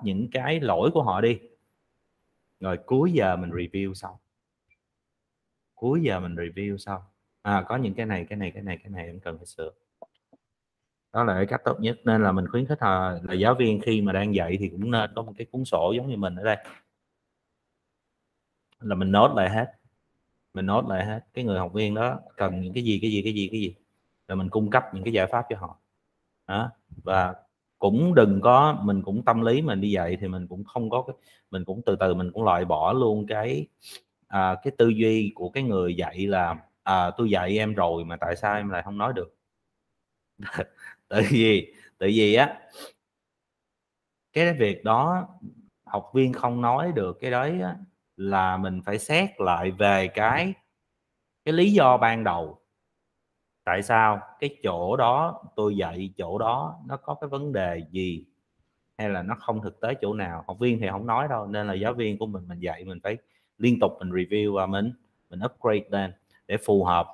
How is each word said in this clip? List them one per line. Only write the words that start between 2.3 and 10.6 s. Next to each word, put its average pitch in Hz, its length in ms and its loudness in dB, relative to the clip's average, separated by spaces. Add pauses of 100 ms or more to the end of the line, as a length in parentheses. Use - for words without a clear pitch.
Rồi 92 260 -4
cuối 143 260 2
giờ 98 240 2
mình 90 140 -6
review 90 440 -6
sau. 95 260 -16 (1600)
Cuối 139 280 0
giờ 101 160 0
mình 87 160 -8
review 90 420 -6
sau. 98 280 -10 (360)
À, 101 260 2
có 120 100 -2
những 117 160 -2
cái 113 120 -4
này, 95 240 -4
cái 107 80 -8
này, 95 140 -6
cái 101 120 -14
này, 92 200 -8
cái 98 60 -18
này 92 160 -10
em 85 140 -14
cần 85 180 -12
phải 85 80 -18
sửa. 80 260 -12 (1400)